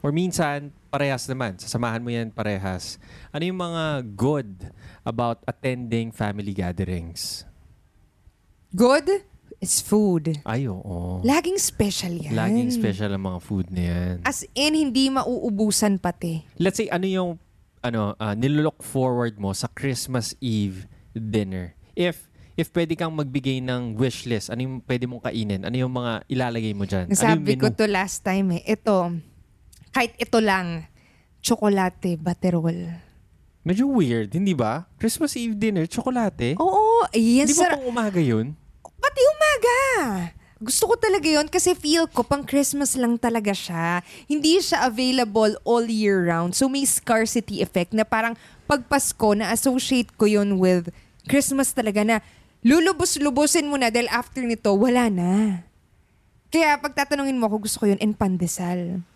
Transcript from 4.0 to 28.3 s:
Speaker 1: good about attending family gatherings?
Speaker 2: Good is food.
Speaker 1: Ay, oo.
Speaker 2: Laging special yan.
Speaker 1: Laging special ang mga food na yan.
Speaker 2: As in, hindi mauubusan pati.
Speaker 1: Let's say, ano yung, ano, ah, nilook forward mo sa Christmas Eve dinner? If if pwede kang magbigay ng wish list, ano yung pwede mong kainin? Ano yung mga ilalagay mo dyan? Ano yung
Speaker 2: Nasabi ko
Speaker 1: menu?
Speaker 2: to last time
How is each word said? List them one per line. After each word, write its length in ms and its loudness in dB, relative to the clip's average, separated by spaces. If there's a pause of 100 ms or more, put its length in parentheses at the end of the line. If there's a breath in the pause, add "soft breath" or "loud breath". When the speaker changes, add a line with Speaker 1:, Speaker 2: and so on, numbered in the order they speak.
Speaker 1:
good 580 -4 (300 loud breath)
about 420 -4
attending 640 -4
family 480 -6
gatherings? 880 -6 (1300)
Speaker 2:
Good 360 4 (480)
is 240 -2
food. 640 2
Speaker 1:
Ay, 240 -2
oo. 560 -6
Speaker 2:
Laging 320 2
special 560 -2
yan. 240 -6
Speaker 1:
Laging 340 0
special 380 -2
ang 160 -4
mga 160 -4
food 320 -4
na 100 -2
yan. 380 -2
Speaker 2:
As 320 -4
in, 240 0
hindi 320 2
mauubusan 880 0
pati. 480 -4 (160)
Speaker 1:
Let's 160 2
say, 160 -2
ano 160 -2
yung, 220 -2 (500)
ano, 400 -2
ah, 160 -2
nilook 480 0
forward 560 -2
mo 160 -2
sa 100 -6
Christmas 720 -4
Eve 460 -2 (260 soft breath)
dinner? 600 -4 (240 soft breath)
If 320 -4 (280 soft breath)
if 140 -4
pwede 240 -2
kang 180 -4
magbigay 480 -2
ng 340 -4
wish 300 -2
list, 240 -4
ano 120 -6
yung 220 -6
pwede 220 -2
mong 180 -8
kainin? 400 -2
Ano 140 -4
yung 160 0
mga 340 -4
ilalagay 460 -2
mo 120 -2
dyan? 200 -2
Ano 80 -2
yung 80 2 (180)
Speaker 2:
Nasabi 160 0
ko 140 2
Speaker 1:
menu? 80 -2
Speaker 2:
to 100 2
last 340 -2
time 300 0